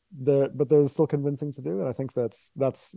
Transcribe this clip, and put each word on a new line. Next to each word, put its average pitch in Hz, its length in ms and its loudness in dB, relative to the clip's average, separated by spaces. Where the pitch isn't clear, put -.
there, 139 380 2
but 131 200 -2
there's 147 220 6
still 156 160 2
convincing 143 460 -2
to 131 80 -14
do. 170 180 -4
And 170 80 -2
I 127 40 -2
think 131 220 -6
that's, - 420 -4
that's, 135 420 -2